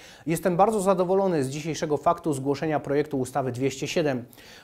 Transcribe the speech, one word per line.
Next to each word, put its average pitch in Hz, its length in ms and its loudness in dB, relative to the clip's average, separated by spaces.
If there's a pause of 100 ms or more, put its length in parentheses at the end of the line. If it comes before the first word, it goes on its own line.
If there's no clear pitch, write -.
(260)
Jestem 170 300 0
bardzo 208 240 4
zadowolony 185 640 2
z 131 40 -4
dzisiejszego 151 480 -2
faktu 165 360 0
zgłoszenia 139 480 -2
projektu 143 380 0
ustawy 131 340 -2
dwieście 131 360 -4
siedem. 139 360 0 (400)